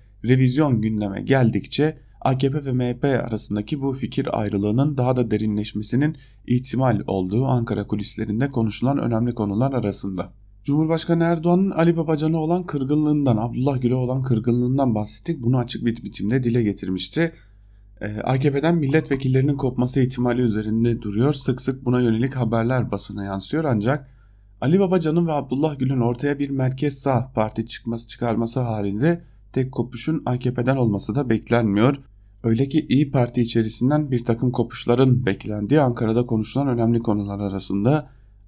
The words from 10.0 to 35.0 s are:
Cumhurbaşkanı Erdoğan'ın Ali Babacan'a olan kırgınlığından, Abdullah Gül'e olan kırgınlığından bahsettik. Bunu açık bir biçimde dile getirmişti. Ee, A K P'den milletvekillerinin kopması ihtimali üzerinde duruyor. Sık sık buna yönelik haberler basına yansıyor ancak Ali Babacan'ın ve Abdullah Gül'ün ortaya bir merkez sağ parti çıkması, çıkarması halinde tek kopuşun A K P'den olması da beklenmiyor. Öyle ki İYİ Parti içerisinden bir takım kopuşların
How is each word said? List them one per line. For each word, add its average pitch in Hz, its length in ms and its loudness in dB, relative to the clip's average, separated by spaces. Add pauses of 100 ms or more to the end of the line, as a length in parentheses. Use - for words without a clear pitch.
Cumhurbaşkanı 160 600 2
Erdoğan'ın 175 460 2
Ali 165 260 4
Babacan'a 160 420 0
olan 170 280 -2
kırgınlığından, 147 680 2
Abdullah 120 440 -2
Gül'e 123 140 2
olan 127 280 -2
kırgınlığından 123 720 2
bahsettik. 123 480 -6
Bunu 127 160 2
açık 117 260 -4
bir 113 180 -2
biçimde 104 420 -2
dile 120 180 2
getirmişti. 101 680 -2 (680)
Ee, 104 240 -8
A 135 140 0
K 139 140 2
P'den 151 240 0
milletvekillerinin 139 800 2
kopması 127 440 0
ihtimali 123 420 0
üzerinde 113 600 0
duruyor. 107 300 2
Sık 135 280 -4
sık - 240 -4
buna 123 160 2
yönelik 123 340 2
haberler 120 560 0
basına 101 340 -6
yansıyor 98 400 -4
ancak 127 540 -2 (420)
Ali 185 200 4
Babacan'ın 175 460 2
ve 160 60 -2
Abdullah 143 460 -2
Gül'ün 131 220 0
ortaya 123 380 0
bir 143 120 -4
merkez 135 480 -2
sağ 131 360 0
parti 110 320 -2
çıkması, 117 420 -8
çıkarması 117 520 -2
halinde 113 600 -2 (300)
tek 131 200 -2
kopuşun 123 540 -4
A 123 120 0
K 123 160 -2
P'den 123 220 0
olması 107 380 0
da 127 160 0
beklenmiyor. 117 640 4 (460)
Öyle 117 260 2
ki 139 200 0
İYİ 139 220 2
Parti 123 320 2
içerisinden 120 680 0
bir 120 140 -2
takım 120 280 0
kopuşların 123 760 2